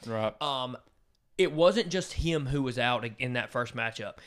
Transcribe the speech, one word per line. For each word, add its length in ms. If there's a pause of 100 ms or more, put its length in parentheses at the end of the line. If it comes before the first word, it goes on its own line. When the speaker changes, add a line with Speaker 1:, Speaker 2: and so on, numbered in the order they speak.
Speaker 1:
Right. 360
Speaker 2:
Um, 340 (600)
it 160
wasn't 380
just 240
him 320
who 160
was 160
out 260 (140)
in 160
that 160
first 260
matchup. 380 (120)